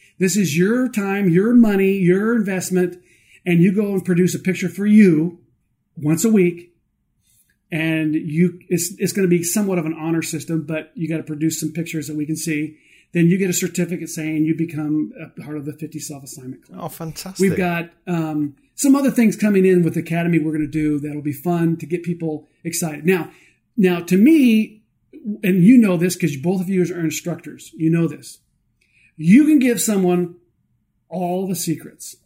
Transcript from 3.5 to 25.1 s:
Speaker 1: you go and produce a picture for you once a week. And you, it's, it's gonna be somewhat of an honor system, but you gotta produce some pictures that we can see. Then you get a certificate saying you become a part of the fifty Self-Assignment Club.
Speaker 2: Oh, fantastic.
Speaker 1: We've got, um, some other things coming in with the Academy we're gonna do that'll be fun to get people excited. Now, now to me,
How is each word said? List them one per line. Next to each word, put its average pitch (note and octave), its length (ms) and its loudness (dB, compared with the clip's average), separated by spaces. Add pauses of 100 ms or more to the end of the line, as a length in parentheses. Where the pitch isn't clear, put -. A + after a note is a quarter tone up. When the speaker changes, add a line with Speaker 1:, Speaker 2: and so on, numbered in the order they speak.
Speaker 1:
you F#3+ 160 6
go G3+ 180 0
and F3+ 120 -4
produce F3 300 0
a - 40 -10
picture F3+ 300 -4
for F#3+ 160 -6
you F3+ 540 4 (580)
once D#3 260 0
a A3+ 60 2
week. F3+ 460 0 (960)
And D#3+ 420 -2
you, F3 460 0 (100)
it's, F3 300 -4
it's F#3 140 -2
gonna F#3+ 140 0
be F3 160 2
somewhat F#3+ 360 -2
of D#3 80 -4
an D#3+ 120 -4
honor E3 220 -2
system, D#3+ 460 -6
but D#3 260 -8
you E3 160 -6
gotta D#3+ 140 -6
produce D#3 360 -4
some D#3 120 -6
pictures E3 360 -8
that D3+ 80 -10
we D3+ 120 -6
can D#3+ 80 -6
see. D#3 420 -6 (360)
Then F3 140 2
you F#3 120 2
get F#3+ 100 0
a F3 40 -2
certificate E3+ 560 -6
saying D#3 360 -4
you D#3+ 100 0
become D3+ 640 -4
a - 220 -18
part D3+ 160 -12
of C#3+ 80 -12
the D3 80 -10
fifty D#3+ 260 -14
Self-Assignment C3+ 680 -16
Club. F#3 120 -20
Speaker 2:
Oh, - 100 -12
fantastic. E3 520 -12
Speaker 1:
We've F#3+ 160 2
got, E3+ 320 -4 (160)
um, D#3 500 -4 (200)
some C4+ 200 4
other C#4 160 2
things A3 240 4
coming G3+ 300 2
in F3+ 180 4
with E3 120 -2
the E3+ 40 -2
Academy E3+ 400 0
we're D#3 140 -2
gonna D#3 140 -2
do D3+ 320 -2
that'll D3 220 -8
be C#3+ 120 -6
fun E3+ 440 -2
to E3 80 -12
get E3+ 180 -6
people E3 440 -6 (160)
excited. D#3 420 -8
Now, F3 240 0 (460)
now F3+ 260 2
to F3+ 160 0
me, A#3 680 4 (600)